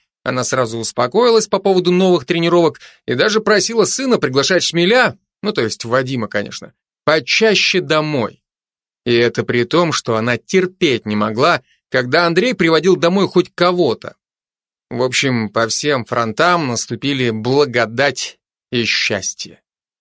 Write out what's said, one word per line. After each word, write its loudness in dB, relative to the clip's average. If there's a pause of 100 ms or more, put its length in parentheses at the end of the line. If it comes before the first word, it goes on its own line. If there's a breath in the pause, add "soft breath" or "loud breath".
(220)
она -4
сразу -2
успокоилась 0
по -2
поводу 2
новых 2
тренировок 0 (260 loud breath)
и -2
даже 2
просила 0
сына 0
приглашать 0
шмеля, 2 (240)
ну, -4
то -2
есть -6
Вадима, -2
конечно, -8 (320)
почаще 2
домой. -2 (600)
И 0
это 0
при -2
том, 0
что -4
она -2
терпеть -2
не -4
могла, 0 (300 soft breath)
когда 0
Андрей 2
приводил 2
домой 2
хоть 0
кого-то. 0 (720)
В -4
общем, 0
по 0
всем -2
фронтам 0
наступили -4
благодать -2 (340)
и -2
счастье. -6 (400)